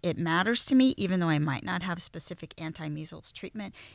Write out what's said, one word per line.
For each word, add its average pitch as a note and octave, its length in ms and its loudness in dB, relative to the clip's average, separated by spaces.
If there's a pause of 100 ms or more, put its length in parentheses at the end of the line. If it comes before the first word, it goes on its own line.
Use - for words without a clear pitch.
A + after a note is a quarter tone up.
it F3 140 0
matters F3 480 2
to C4+ 100 4
me, C4 220 8
even F#3 220 0
though E3+ 100 2
I D3+ 100 4
might D3 240 0
not F3+ 200 -4
have F3 180 -4
specific - 560 -10
anti-measles D#3 760 -10
treatment, G3+ 420 -10 (220)